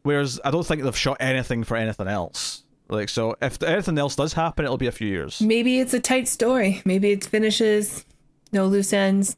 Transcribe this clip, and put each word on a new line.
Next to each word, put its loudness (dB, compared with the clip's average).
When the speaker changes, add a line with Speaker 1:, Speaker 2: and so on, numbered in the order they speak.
Speaker 1:
whereas 0
I -2
don't 0
think -2
they've -2
shot 0
anything 0
for -2
anything -2
else. -6
Like, -2
so -2
if -2
th-, 0
anything 0
else -2
does 0
happen, -2
it'll -2
be -2
a 0
few -4
years. -4
Speaker 2:
Maybe 4
it's -2
a 2
tight 0
story. 2
Maybe 2
it -2
finishes, 0
no 4
loose 2
ends, 2